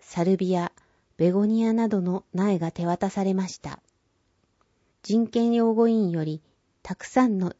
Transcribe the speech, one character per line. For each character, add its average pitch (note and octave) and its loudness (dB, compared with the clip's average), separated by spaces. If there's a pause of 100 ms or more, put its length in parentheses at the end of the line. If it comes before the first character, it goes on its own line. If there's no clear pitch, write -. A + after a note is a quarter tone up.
サ - -4
ル F#3+ 4
ビ F#3 0
ア、 F3 -2 (440)
ベ E3+ 2
ゴ G3+ 2
ニ A3 2
ア A3+ 2
な A3+ 0
ど G#3 0
の F3+ -2
苗 F#3+ 0
が E3 -4
手 E3+ -4
渡 F3 -2
さ G3 -4
れ F#3+ 0
ま F#3+ -2
し - -12
た。 - -14 (1200)
人 A3 0
権 A#3 0
擁 A3+ 2
護 A#3 4
委 A#3 2
員 G#3+ 2
よ E3 -2
り、 D#3 -6 (400)
た - -10
く - -20
さ B3+ 2
ん G#3 0
の F3+ -2